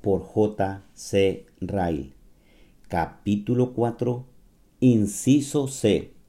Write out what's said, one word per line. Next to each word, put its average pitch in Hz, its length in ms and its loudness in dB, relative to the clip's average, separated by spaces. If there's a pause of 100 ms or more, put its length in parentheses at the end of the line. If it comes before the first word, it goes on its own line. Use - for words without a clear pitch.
por 95 200 0
J 98 600 -2 (100)
C 98 520 0 (140)
Ryle. 87 540 -4 (720)
Capítulo 104 880 -2
cuatro, 120 520 -4 (540)
inciso 131 880 2
C. - 460 0 (160)